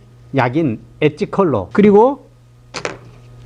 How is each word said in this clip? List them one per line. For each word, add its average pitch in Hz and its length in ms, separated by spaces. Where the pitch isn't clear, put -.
약인 127 460
엣지 151 300
컬러, 131 420
그리고 214 540